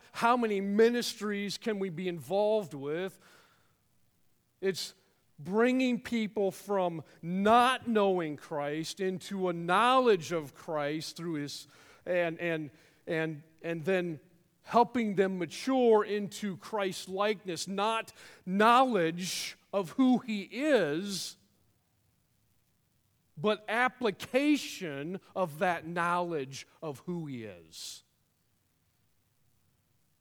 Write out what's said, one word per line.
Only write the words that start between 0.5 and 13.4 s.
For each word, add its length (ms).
ministries 960
can 220
we 100
be 180
involved 680
with. 420
It's 320
bringing 600
people 520
from 500
not 640
knowing 500
Christ 640
into 500
a 40
knowledge 800
of 220
Christ 640
through 160
His, 340
and, 340
and, 300
and, 340